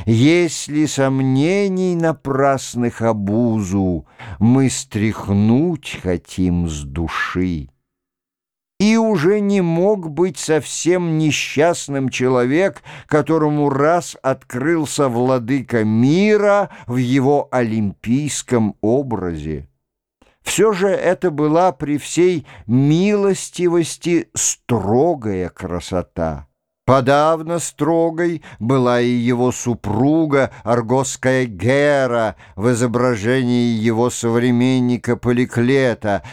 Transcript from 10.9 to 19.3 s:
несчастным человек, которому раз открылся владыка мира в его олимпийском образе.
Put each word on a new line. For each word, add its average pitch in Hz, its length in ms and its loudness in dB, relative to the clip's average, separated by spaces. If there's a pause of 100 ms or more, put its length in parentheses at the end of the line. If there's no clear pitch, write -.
несчастным 143 920 -2
человек, 127 720 0 (240)
которому 147 600 0
раз 151 520 0
открылся 135 880 -2
владыка 123 720 0
мира 196 840 2 (160)
в 123 120 -6
его 131 520 2
олимпийском 113 1300 -2
образе. 90 840 -4 (840)